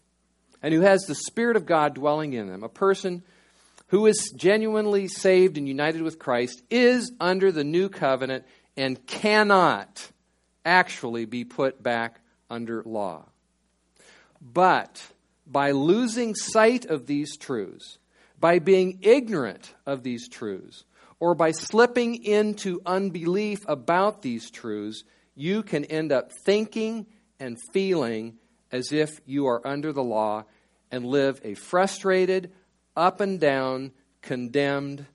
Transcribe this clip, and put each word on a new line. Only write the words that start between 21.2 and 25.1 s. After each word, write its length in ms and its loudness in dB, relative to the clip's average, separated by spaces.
by 180 2
slipping 720 0
into 640 0
unbelief 840 -2
about 540 0
these 300 -8
truths, 520 -10